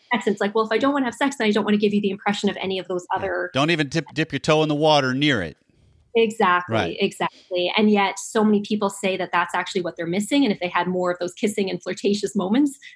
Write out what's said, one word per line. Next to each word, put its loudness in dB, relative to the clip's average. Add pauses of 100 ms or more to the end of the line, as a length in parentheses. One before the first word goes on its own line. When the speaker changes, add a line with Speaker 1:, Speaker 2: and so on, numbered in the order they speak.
(140)
Speaker 1:
sex. 0
And 2
it's -6
like, 0
well, 2
if -2
I 2
don't 2
wanna 0
have -6
sex, 0
then 0
I 4
don't 2
wanna 2
give 2
you 2
the 0
impression -2
of -4
any -4
of -10
those -4
Speaker 2:
Yeah. -2
Speaker 1:
other -4
Speaker 2:
Don't 2
even 0
dip, -4
dip -4
your -4
toe 2
in 0
the 0
water 4
near 2
it. -6 (580)
Speaker 1:
Exactly, 2
Speaker 2:
Right. -2
Speaker 1:
exactly. -2
And 4
yet 2
so -2
many 4
people -2
say -4
that -4
that's 0
actually -2
what -6
they're -6
missing. 0
And 2
if -6
they -4
had 0
more 0
of -2
those -6
kissing -2
and -6
flirtatious -2
moments, 2 (180)